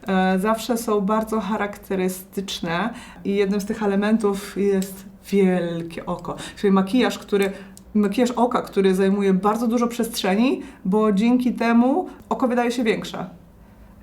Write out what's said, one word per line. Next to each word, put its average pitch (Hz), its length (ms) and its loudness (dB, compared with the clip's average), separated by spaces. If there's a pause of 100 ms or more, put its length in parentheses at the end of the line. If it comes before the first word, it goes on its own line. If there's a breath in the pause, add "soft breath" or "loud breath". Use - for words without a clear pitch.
e, 190 320 2
zawsze 220 380 0
są 214 240 0
bardzo 220 380 0
charakterystyczne 190 1500 -4 (320 loud breath)
i 196 100 0
jednym 202 260 2
z 190 40 -6
tych 214 180 -4
elementów 202 760 0
jest 190 520 0 (220)
wielkie 170 720 0
oko. 170 300 -6 (200 loud breath)
Czyli 202 160 2
makijaż, 196 480 2
który, 196 320 -2 (420 loud breath)
makijaż 214 380 2
oka, 233 300 0
który 190 340 2
zajmuje 196 380 2
bardzo 214 340 0
dużo 233 200 2
przestrzeni, 226 760 0 (240 loud breath)
bo 214 260 2
dzięki 233 420 2
temu 240 540 2 (220 loud breath)
oko 247 180 0
wydaje 240 240 0
się 247 120 -2
większe. 190 460 -2 (720 loud breath)